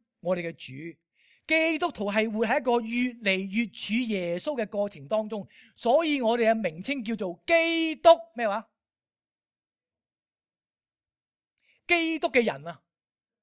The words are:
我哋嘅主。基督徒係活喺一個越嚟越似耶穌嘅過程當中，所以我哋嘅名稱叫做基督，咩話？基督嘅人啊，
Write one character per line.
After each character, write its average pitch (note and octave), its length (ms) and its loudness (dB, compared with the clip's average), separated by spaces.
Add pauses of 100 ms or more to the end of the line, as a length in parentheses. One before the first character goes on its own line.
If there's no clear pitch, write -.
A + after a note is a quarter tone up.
(220)
我 F3+ 140 -2
哋 E3+ 140 -4
嘅 D#3 40 -8
主。 C#3+ 440 -16 (500)
基 D#4+ 300 2
督 F4 140 -2
徒 G3+ 200 -6
係 A3 200 0
活 A3 140 -2
喺 B3+ 140 0
一 A#3+ 40 -4
個 A#3+ 160 2
越 A#3+ 340 -2
嚟 G#3 240 0 (120)
越 A3+ 240 -2
似 - 200 -8 (180)
耶 F3 260 -2
穌 D4 240 -4
嘅 G3+ 80 -4
過 G3+ 180 -2
程 C#3+ 200 -16
當 A3 200 -2
中， G#3 200 -8 (280)
所 D4 300 4
以 D4 160 0
我 A#3 160 2
哋 A3+ 140 4
嘅 A3+ 40 2
名 F3 260 -4
稱 C4+ 220 -6
叫 A3 120 -4
做 F3+ 300 -6
基 E4 500 2
督， E4 140 6 (260)
咩 A#3 120 -2
話？ G#3 200 -4 (3250)
基 E4 320 0
督 E4+ 100 0
嘅 B3 160 2
人 D3 220 -6
啊， E3 140 -14 (600)